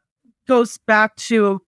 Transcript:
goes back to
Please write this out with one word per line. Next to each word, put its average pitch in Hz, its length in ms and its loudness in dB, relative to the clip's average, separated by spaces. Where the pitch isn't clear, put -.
goes 240 380 0
back 214 300 0
to 202 520 -2